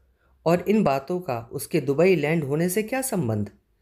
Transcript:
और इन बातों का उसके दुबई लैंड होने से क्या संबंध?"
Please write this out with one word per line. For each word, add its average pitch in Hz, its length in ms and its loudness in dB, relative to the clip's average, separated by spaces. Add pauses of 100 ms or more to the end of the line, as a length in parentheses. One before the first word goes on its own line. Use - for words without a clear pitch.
(460)
और 175 220 2
इन 208 160 4
बातों 143 360 0
का 120 320 -8
उसके - 280 -2
दुबई 147 360 4
लैंड 151 280 0
होने 151 240 0
से 196 140 -2
क्या 262 200 -4
संबंध?" 123 480 -2 (320)